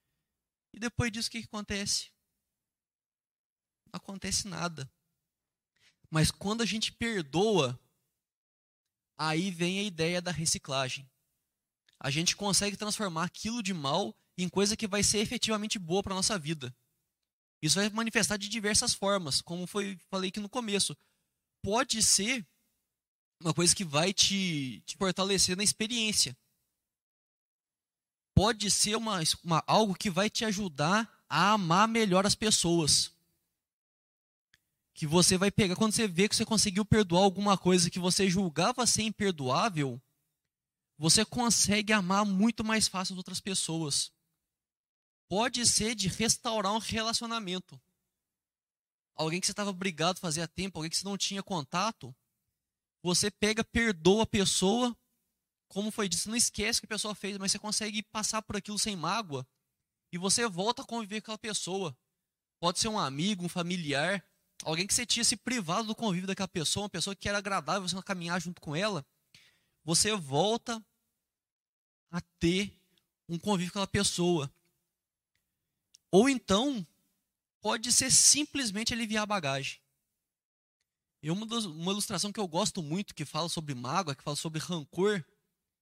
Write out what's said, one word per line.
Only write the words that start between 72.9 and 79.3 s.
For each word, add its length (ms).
um 80
convívio 340
com 80
aquela 80
pessoa. 640
Ou 160
então, 580
pode 300
ser 200
simplesmente 840
aliviar 300
a 40
bagagem. 520